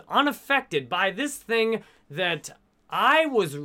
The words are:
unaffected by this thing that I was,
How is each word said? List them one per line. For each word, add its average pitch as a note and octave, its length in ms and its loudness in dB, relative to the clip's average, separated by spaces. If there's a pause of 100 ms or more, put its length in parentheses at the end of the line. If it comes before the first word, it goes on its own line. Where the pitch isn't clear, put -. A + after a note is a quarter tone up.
unaffected B3+ 800 0
by F#3 240 0
this C#4 240 -6
thing A3 480 -2 (260)
that E3+ 420 -4 (400)
I C4+ 360 4
was, G3 380 0